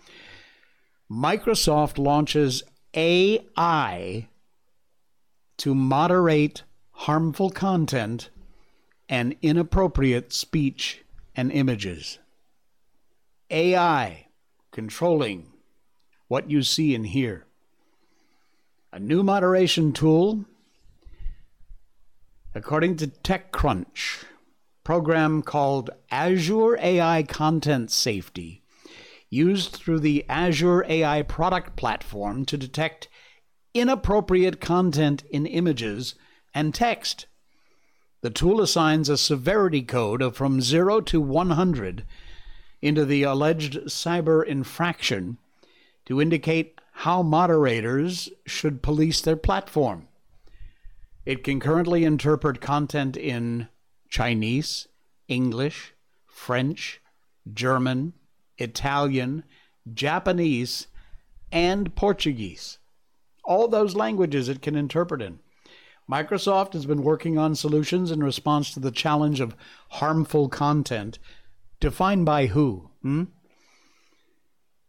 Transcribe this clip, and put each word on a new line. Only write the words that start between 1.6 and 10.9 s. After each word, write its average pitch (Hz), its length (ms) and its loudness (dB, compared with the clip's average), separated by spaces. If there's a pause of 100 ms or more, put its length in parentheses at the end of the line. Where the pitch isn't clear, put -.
launches 143 640 2 (320)
A 180 500 2 (100)
I 113 720 -2 (1300)
to 139 180 0
moderate 151 880 2 (280)
harmful 160 580 -2
content 143 800 -2 (800)
and 123 340 -2
inappropriate 156 920 2
speech - 720 -4 (320)